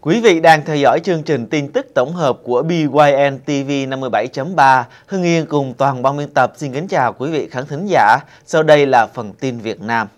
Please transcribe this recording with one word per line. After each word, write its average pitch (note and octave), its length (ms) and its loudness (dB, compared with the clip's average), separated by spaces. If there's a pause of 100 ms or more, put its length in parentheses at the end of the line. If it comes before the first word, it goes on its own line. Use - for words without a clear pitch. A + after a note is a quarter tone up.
(120)
Quý A3+ 100 0
vị F#3+ 180 4
đang D#3 260 4
theo D#3 100 -4
dõi C#3 240 2
chương E3 240 -2
trình C3 240 -2
tin C#3+ 240 -4
tức C4+ 240 -4
tổng C3+ 180 0
hợp D#3 300 -2
của B2 200 -2
B E3 60 -4
Y E3+ 160 0 (440)
N C3+ 160 -8
T - 40 -8 (180)
V C#3+ 40 -4 (180)
năm C3+ 100 -6
mươi C3 100 -6
bảy A2 180 -2
chấm D3 280 -8
ba. C3 320 4 (200)
Hưng F#3+ 160 -4
Yên E3+ 220 0
cùng C#3 320 -4
toàn C3+ 240 -2
ban C#3 160 -2
biên C#3+ 160 -8
tập C3 220 2
xin C#3+ 180 -10
kính D#3 140 -8
chào C3 260 -2
quý C#3 180 -8
vị D3 180 -4
khán B2+ 160 -8
thính D3+ 200 -8
giả. B2+ 320 4 (280)
Sau D#3+ 180 0
đây D3+ 220 6
là A#2+ 280 2
phần G#2+ 200 -10
tin B2+ 240 -8
Việt G#2+ 240 -8
Nam. A2+ 260 -4 (100)